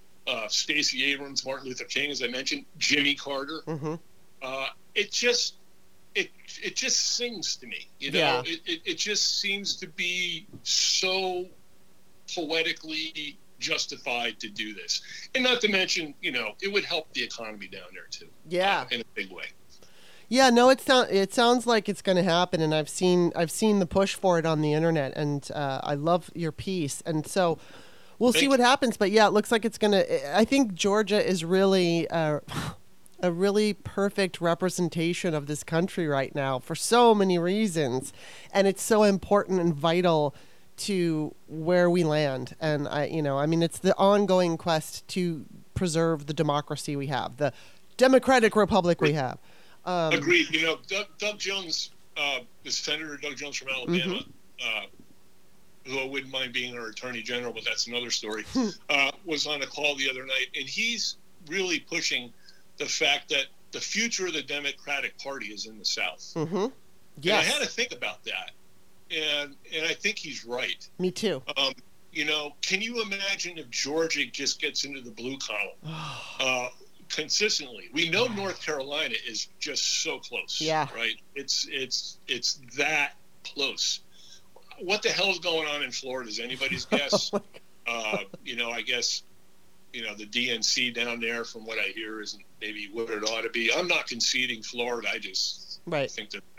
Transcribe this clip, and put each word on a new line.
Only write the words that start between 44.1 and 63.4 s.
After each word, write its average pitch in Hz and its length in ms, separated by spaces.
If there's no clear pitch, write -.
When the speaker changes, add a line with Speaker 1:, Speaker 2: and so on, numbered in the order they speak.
Speaker 2:
quest - 520
to 175 360
preserve 165 500
the 151 80
democracy 147 600
we 139 120
have, 120 300
the 139 160
democratic 254 600
republic 185 460
we 151 120
have. 139 240
Um, 170 280
Speaker 1:
Agreed. 156 360
You 160 160
know, 160 120
Doug, 202 180
Doug 208 180
Jones, 190 540
uh, 143 220
the 135 80
Senator 151 460
Doug 143 200
Jones 139 180
from 131 140
Alabama, 160 460
Speaker 2:
Mm-hmm. - 140
Speaker 1:
uh, - 20
who 131 140
I 135 60
wouldn't 135 260
mind 131 220
being 123 240
our 117 100
attorney 117 340
general, 120 320
but 110 100
that's 113 240
another 120 220
story, 107 380
Speaker 2:
<laughs> - 60
Hmm. 240 160
Speaker 1:
uh, 139 220
was 143 200
on 147 160
a 135 60
call 143 280
the 135 140
other 131 160
night, 131 220
and 135 100
he's 220 500
really 180 320
pushing 135 540
the 147 100
fact 143 420
that 139 160